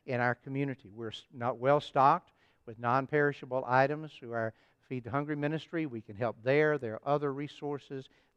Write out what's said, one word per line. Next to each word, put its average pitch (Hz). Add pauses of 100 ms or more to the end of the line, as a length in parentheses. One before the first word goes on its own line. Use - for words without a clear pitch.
in 123
our 120
community. 135
We're 113
s-, -
not 120
well 143
stocked 147 (340)
with 110
non-perishable 131
items 139
through 117
our 113 (340)
Feed 127
the 113
Hungry 147
Ministry. 156
We 120
can 104
help 110
there. 147
There 113
are 143
other 143
resources 143 (280)